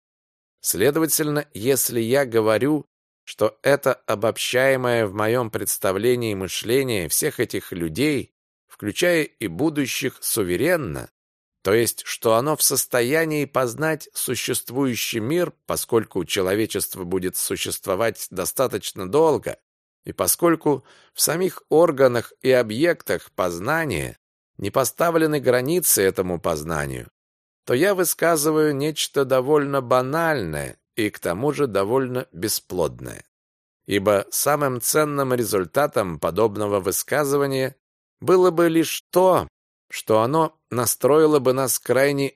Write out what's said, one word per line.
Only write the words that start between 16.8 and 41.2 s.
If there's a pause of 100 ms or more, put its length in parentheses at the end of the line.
будет
существовать
достаточно
долго, (460)
и
поскольку (280)
в
самих
органах
и
объектах
познания (400)
не
поставлены
границы
этому
познанию, (560)
то
я
высказываю
нечто
довольно
банальное (160)
и
к
тому
же
довольно
бесплодное. (600)
Ибо
самым
ценным
результатом
подобного
высказывания (440)
было
бы
лишь
то, (440)
что
оно (120)
настроило